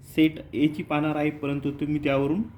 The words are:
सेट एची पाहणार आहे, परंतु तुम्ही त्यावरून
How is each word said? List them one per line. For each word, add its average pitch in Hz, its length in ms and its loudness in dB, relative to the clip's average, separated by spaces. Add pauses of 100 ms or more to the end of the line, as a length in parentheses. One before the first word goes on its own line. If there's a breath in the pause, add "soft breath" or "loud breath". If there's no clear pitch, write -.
सेट 160 300 4 (200)
एची 151 300 2
पाहणार 151 320 -2
आहे, 151 140 0
परंतु 143 420 -4
तुम्ही 147 320 -4
त्यावरून 139 380 2 (160)